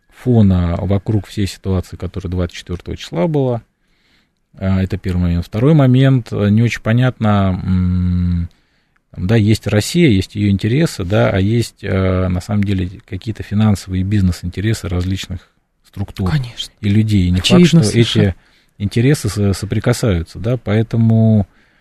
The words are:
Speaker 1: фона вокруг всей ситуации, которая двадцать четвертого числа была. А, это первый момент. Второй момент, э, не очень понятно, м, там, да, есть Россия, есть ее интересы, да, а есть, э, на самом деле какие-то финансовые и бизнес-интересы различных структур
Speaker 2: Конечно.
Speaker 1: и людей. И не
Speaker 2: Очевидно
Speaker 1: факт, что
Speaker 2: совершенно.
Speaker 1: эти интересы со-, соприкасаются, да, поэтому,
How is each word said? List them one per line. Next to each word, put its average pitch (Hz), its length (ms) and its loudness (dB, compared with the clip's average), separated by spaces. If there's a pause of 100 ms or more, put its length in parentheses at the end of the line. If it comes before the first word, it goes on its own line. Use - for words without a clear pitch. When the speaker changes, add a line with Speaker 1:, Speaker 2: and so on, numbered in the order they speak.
Speaker 1:
фона 92 720 2
вокруг 98 460 -2
всей 104 180 -4
ситуации, 95 500 -6
которая 90 360 -10
двадцать 90 260 -4
четвертого 85 400 -10
числа 170 300 -4
была. 131 340 -2 (960)
А, 95 240 0
это 95 160 -2
первый 90 240 -4
момент. 87 240 -2
Второй 135 300 2
момент, 131 560 4
э, 104 180 0
не 110 140 4
очень 113 180 -2
понятно, 107 840 0
м, 90 840 0 (640)
там, 90 140 -6
да, 110 80 2
есть 107 320 2
Россия, 139 420 2
есть 95 260 0
ее 104 140 0
интересы, 110 540 -2
да, 107 280 0
а 98 80 0
есть, 110 440 -2
э, 95 460 -2
на 90 100 -2
самом 104 240 -2
деле 95 260 -2 (200)
какие-то 98 340 -10
финансовые 101 580 0
и 95 40 -2
бизнес-интересы 95 840 -2
различных 92 600 -6 (360)
структур - 460 -6
Speaker 2:
Конечно. 131 480 -6
Speaker 1:
и 104 100 -4
людей. 104 380 2
И 90 40 2
не 92 80 2
Speaker 2:
Очевидно 175 420 6
Speaker 1:
факт, - 20 2
что 104 80 0
Speaker 2:
совершенно. 113 340 2
Speaker 1:
эти 95 100 -2 (420)
интересы 117 520 0
со-, 101 240 0
соприкасаются, 104 840 -2
да, 110 180 -2
поэтому, 113 880 2 (360)